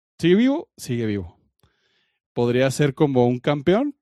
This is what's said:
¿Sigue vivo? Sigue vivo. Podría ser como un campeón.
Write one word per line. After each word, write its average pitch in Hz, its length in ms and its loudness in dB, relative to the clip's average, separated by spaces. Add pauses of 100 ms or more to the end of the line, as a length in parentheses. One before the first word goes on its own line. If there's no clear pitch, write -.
(200)
¿Sigue 175 160 4
vivo? 269 400 0
Sigue 120 300 -8
vivo. 101 340 -6 (920)
Podría 120 380 0
ser 147 240 -2
como 131 320 2
un 123 120 -2
campeón. 175 640 0